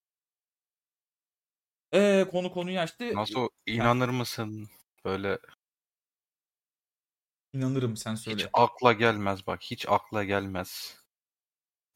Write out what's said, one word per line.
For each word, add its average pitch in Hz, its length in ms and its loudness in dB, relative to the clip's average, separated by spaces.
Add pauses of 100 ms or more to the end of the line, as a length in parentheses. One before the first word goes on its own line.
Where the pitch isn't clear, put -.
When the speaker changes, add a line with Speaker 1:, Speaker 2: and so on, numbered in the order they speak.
(1900)
Speaker 1:
Ee, 196 380 6
konu 180 200 -2
konuyu 180 280 -4
açtı. 220 360 -4
Speaker 2:
Nasıl 107 340 -2 (180)
Speaker 1:
Heh. 107 60 -4
Speaker 2:
inanır 120 360 2
mısın 110 600 -6 (360)
böyle? 98 340 -4 (2250)
Speaker 1:
İnanırım, 131 440 -2
sen 110 180 -6
söyle. 110 280 -6
Speaker 2:
Hiç - 100 -8
akla 120 400 6
gelmez 104 540 0
bak. 90 160 -6
Hiç - 260 -10
akla 104 340 2
gelmez. 98 760 -4 (1000)